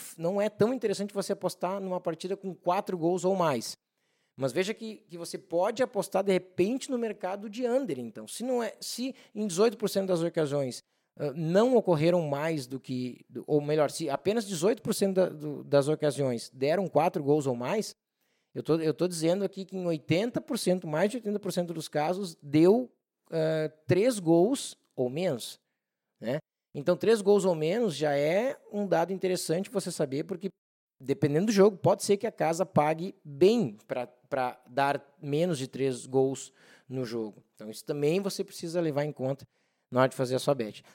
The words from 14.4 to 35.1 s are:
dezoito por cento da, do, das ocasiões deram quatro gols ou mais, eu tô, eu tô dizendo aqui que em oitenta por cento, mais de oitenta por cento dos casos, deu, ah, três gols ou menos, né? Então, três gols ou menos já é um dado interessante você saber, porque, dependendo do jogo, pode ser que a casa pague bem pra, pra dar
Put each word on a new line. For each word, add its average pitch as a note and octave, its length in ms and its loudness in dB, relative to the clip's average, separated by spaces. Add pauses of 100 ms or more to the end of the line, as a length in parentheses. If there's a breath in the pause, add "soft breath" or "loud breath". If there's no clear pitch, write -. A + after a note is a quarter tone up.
dezoito G3 340 0
por A3+ 140 -2
cento G3 220 0
da, F#3 120 4
do, D3 340 -10
das C#3 240 4
ocasiões C#3 680 0
deram D3+ 340 0
quatro D#3 340 2
gols C#3+ 240 2
ou B2+ 80 0
mais, D3+ 400 -4 (600)
eu B2+ 80 -8
tô, D#3 140 2
eu D#3 180 0
tô F3 120 0
dizendo F3 380 0
aqui F#3 220 -6
que F#3+ 100 -10
em F3+ 100 -4
oitenta E3+ 540 0
por - 180 -4
cento, F3+ 280 0
mais E3 240 2
de B3+ 80 -6
oitenta G#3 200 -4
por F#3+ 140 -8
cento E3+ 220 -4
dos D#3+ 120 -8
casos, E3+ 560 -4
deu, F3 480 6 (400)
ah, D#3+ 400 -2 (160)
três G#3 320 4
gols F3 600 2 (180)
ou B2 140 0
menos, D3 500 -4 (580)
né? B2 200 -4 (360)
Então, D3+ 220 0
três G#3 240 2
gols G3 240 4
ou F#3 100 2
menos E3+ 400 0
já C#3+ 220 0
é F#3 400 0 (160)
um G#3 140 -4
dado E3+ 260 2
interessante F#3 560 -2
você F#3 240 -4
saber, C#3+ 320 -4
porque, F#3 240 -6 (500)
dependendo C#3+ 480 0
do A#3 60 2
jogo, G3 240 8
pode F#3+ 260 2
ser G3+ 140 2
que A3+ 100 -2
a G#3 60 -4
casa E3 320 0
pague D#3+ 580 0
bem D3+ 540 4 (100)
pra, B2 200 -6
pra - 600 -4
dar C#3 380 0 (160)